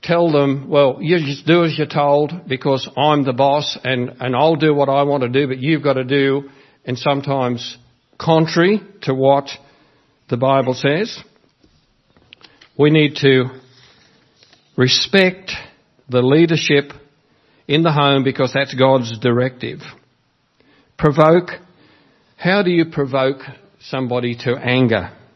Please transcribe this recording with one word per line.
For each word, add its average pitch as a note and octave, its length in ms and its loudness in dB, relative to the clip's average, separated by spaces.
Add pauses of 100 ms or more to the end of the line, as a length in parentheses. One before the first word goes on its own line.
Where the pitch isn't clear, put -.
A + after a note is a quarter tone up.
tell E3+ 300 0
them, C#3 360 0
'Well, C#3+ 320 2
you F3 180 0
just C#3+ 280 -6
do E3+ 180 4
as D#3 140 -4
you're D3+ 80 -2
told D3 600 -2
because C3+ 480 -4
I'm D3 260 2
the C3 100 -2
boss C#3 520 -2
and, B2 340 -4
and B2+ 160 -4
I'll D#3 220 2
do D3+ 180 2
what C#3+ 140 0
I C#3 160 2
want C#3+ 180 0
to A#2+ 60 -2
do, C3+ 180 0
but C3 120 -6
you've C#3+ 240 -2
got C#3 100 0
to C3 120 -2
do,'" C#3 460 0 (340)
and B2 140 -6
sometimes C3+ 800 -4 (400)
contrary E3 600 2 (220)
to C3+ 120 -2
what C#3 340 2 (800)
the B2+ 80 -4
Bible C3 380 0
says. D#3 480 -4 (1500)
We D3 120 4
need D3+ 280 2
to C3 340 2 (1300)
respect F#3 760 0 (560)
the B2 140 2
leadership D3 680 2 (760)
in D#3 140 2
the E3 100 2
home C#3 320 2
because C3 300 -2
that's C3+ 180 -4
God's C3 460 0
directive. B2 640 -2 (1160)
Provoke. D#3+ 540 2 (840)
How F#3+ 260 0
do F3+ 80 0
you E3 160 2
provoke C3+ 560 -2 (380)
somebody B2 540 -4 (100)
to B2+ 120 -2
anger? B2 540 0 (260)